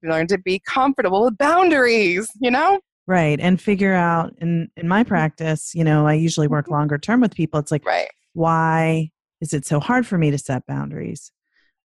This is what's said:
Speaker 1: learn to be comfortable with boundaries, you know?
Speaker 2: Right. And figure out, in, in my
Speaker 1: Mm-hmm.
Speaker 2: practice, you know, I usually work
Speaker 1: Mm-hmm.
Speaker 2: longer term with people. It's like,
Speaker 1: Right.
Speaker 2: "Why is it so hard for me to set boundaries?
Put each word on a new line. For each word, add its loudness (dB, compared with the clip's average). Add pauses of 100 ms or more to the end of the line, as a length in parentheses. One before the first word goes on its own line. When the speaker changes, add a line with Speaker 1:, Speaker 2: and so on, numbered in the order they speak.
Speaker 1:
learn 0
to 0
be -2
comfortable 0
with -2
boundaries, 2 (120)
you 0
know? 2 (280)
Speaker 2:
Right. 2
And 2
figure 0
out, 0
in, -2
in -6
my 2
Speaker 1:
Mm-hmm. -6
Speaker 2:
practice, -2
you 0
know, 4
I 4
usually 0
work 0
Speaker 1:
Mm-hmm. -8
Speaker 2:
longer 0
term 0
with 0
people. -2
It's -6
like, -2
Speaker 1:
Right. -2 (260)
Speaker 2:
"Why 0 (300)
is -8
it -4
so 0
hard 0
for -4
me 2
to -2
set -6
boundaries? -10 (540)